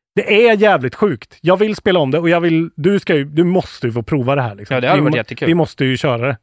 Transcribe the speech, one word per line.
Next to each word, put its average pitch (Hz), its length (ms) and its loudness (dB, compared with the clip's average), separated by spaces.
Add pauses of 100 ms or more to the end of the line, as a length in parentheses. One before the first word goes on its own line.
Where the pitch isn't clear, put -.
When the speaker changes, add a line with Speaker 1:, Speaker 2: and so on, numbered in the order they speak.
(140)
Speaker 1:
det 208 340 2
är 220 80 4
jävligt 180 380 2
sjukt. - 460 -4
Jag 180 160 2
vill 214 200 -2
spela 185 220 0
om 135 120 0
det 147 80 0
och 170 100 0
jag 170 120 2
vill, 165 360 0
du 185 220 0
ska - 160 -2
ju, 143 100 0
du 147 200 0
måste 175 420 -2
ju 113 60 -4
få 120 100 -4
prova 135 320 -2
det 139 80 0
här 107 120 -6
liksom. 104 200 -8
Speaker 2:
Ja, 127 60 0
det 123 80 0
hade 175 120 2
Speaker 1:
Vi 151 40 2
Speaker 2:
varit 139 80 0
Speaker 1:
må-, - 40 -2
Speaker 2:
jättekul. 127 320 -6
Speaker 1:
vi 165 60 2
måste 156 300 -2
ju 131 120 0
köra 123 300 -2
det. - 20 -
Speaker 2:
Ja, 123 140 -4